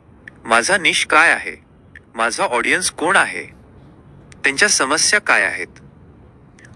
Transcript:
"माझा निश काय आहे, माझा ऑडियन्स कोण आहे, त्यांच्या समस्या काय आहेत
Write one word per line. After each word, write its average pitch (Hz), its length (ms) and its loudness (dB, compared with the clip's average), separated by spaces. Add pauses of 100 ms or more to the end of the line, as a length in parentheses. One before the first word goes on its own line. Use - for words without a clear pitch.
(440)
"माझा 117 320 2
निश 160 300 0
काय 156 260 4
आहे, 98 240 -6 (580)
माझा 113 300 -2
ऑडियन्स 127 460 0
कोण 175 260 0
आहे, 95 280 0 (1000)
त्यांच्या 139 240 0
समस्या 160 520 0
काय 117 220 0
आहेत 90 380 -6 (960)